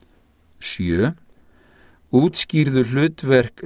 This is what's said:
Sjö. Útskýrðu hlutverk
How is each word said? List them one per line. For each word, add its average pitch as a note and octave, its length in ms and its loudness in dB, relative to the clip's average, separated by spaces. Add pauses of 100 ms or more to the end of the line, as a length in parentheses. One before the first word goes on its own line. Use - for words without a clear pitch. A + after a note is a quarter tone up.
(600)
Sjö. F#2 540 -2 (1040)
Útskýrðu C#3+ 720 2
hlutverk C3+ 800 0